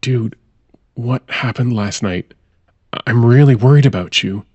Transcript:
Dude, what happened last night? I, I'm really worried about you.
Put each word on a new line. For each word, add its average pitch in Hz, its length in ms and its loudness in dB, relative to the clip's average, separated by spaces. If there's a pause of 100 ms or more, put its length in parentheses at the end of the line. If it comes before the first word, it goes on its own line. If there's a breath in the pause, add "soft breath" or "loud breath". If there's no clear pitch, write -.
Dude, 123 360 -4 (580)
what 123 340 -6
happened 123 460 -4
last 104 280 -6
night? 90 320 -6 (580)
I, - 140 -10
I'm 120 180 0
really 131 300 6
worried 135 320 4
about 90 360 -2
you. 101 220 -6 (100)